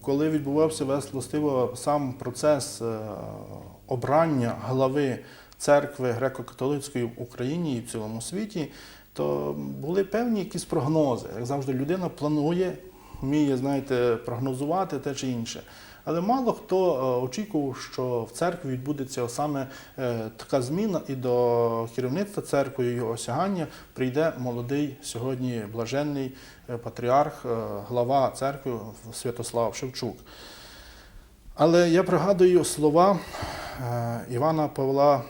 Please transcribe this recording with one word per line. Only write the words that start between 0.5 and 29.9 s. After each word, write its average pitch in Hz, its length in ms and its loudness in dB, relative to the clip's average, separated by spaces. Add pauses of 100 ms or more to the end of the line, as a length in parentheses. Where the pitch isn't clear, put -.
вес-, 139 260 -2
властиво 131 640 0
сам 143 380 0
процес, - 680 0
е, 113 180 -4 (920)
обрання 131 640 2 (100)
глави 131 540 2 (380)
церкви 143 540 2
греко-католицької 131 920 -2
в 117 80 -4 (100)
Україні 135 560 -4
і 110 40 -4
в - 100 -12
цілому 113 300 -6
світі, 180 500 -6 (420)
то 143 440 -2
були 143 460 -2
певні 220 360 0
якісь 175 260 -6
прогнози. 151 720 2
Як 120 100 -6
завжди, 139 280 -2
людина 160 360 -2
планує, 151 680 0 (440)
вміє, 139 360 2
знаєте, 127 580 2 (100)
прогнозувати 135 720 -2
те 139 160 -4
чи 131 120 -4
інше. 117 340 -4 (440)
Але 160 160 0
мало 233 320 2
хто, 185 420 2
е, 127 300 2
очікував, 143 520 -2
що 123 540 -4
в - 0 -
церкві 170 380 -2
відбудеться 127 600 -4
саме, 139 380 -2 (320)
е, 117 380 -2
така - 240 0
зміна, 170 460 0
і 135 80 -4
до 120 800 2
керівництва 147 480 -2
церкви, 131 420 0
його 120 260 0
осягання 160 560 -2 (260)
прийде 135 440 0
молодий 127 640 -2
сьогодні 123 600 -4 (120)
блаженний, 135 580 -2 (380)
е, 120 80 -6
патріарх, 127 680 2
е, 117 100 0 (340)
глава 123 400 2
церкви 139 420 -4 (420)
Святослав 117 640 -2
Шевчук. 127 420 -6 (1400)